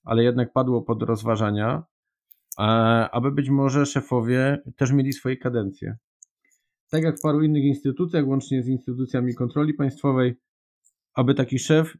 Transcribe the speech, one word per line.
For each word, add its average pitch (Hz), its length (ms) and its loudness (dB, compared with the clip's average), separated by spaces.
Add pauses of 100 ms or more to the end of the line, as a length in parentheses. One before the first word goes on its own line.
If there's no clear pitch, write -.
ale 117 200 2
jednak 120 300 2
padło 127 280 2
pod 113 220 -4
rozważania, 110 800 -2 (760)
e, 107 40 -2 (480)
aby 123 200 -2
być 139 180 -2
może 139 360 2
szefowie 131 760 0 (140)
też 127 160 0
mieli 139 220 2
swoje 131 240 -6
kadencje. 110 600 -4 (920)
Tak 160 120 0
jak 156 140 -2
w - 40 -16
paru 151 220 0
innych 151 200 2
instytucjach, 143 640 0
łącznie 135 360 -2
z 117 40 -8
instytucjami 127 640 -2
kontroli 147 400 -2
państwowej, 131 640 0 (760)
aby 131 200 2
taki 131 260 -2
szef 160 400 0